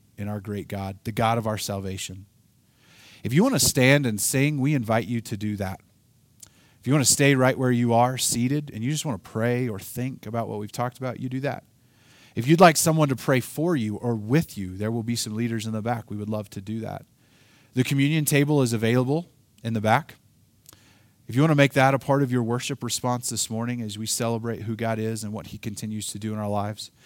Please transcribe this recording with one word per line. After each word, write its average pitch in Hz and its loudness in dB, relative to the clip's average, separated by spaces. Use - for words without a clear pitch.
in 101 -8
our 104 -6
great 101 -8
God, 98 -8
the 117 -6
God 113 2
of 110 -4
our 107 -2
salvation. 95 -8
If 110 -4
you 170 6
want 262 2
to 143 2
stand 139 4
and 107 -2
sing, 143 0
we 143 0
invite 113 0
you 117 -4
to 113 -8
do 104 -4
that. 95 -6
If - -8
you 127 2
want 143 4
to - 4
stay 139 6
right 127 4
where 127 2
you 120 2
are, 123 4
seated, 139 -2
and 110 -6
you 131 -2
just 151 -4
want 110 -6
to - -20
pray 123 0
or 104 -6
think 123 -8
about 110 -6
what 107 -8
we've 107 -10
talked 123 -6
about, 131 -8
you 127 -8
do 131 -6
that. 135 -6
If 117 -4
you'd 160 6
like 170 8
someone 156 4
to 131 0
pray 131 2
for 165 -2
you 107 -2
or 120 -2
with 113 0
you, 92 -8
there 104 -4
will 117 -4
be 117 -4
some 110 -6
leaders 113 -2
in 113 -4
the 110 -4
back. 117 -6
We 104 -8
would 104 -6
love 107 -6
to 101 -12
do 107 -8
that. 98 -10
The 127 2
communion 143 2
table 143 4
is 120 2
available 127 0
in 113 -4
the 113 -2
back. 110 2
If 110 -8
you 131 2
want 156 4
to 147 4
make 139 6
that 135 6
a 131 2
part 139 2
of 127 0
your 123 2
worship 123 -4
response 123 -4
this 113 -4
morning 120 -4
as 104 -6
we 107 -6
celebrate 117 -4
who 110 -4
God 113 -2
is 110 -4
and 104 -8
what 107 -10
he - -14
continues 107 -8
to - -10
do 107 -6
in 107 -4
our 104 -4
lives, 104 -4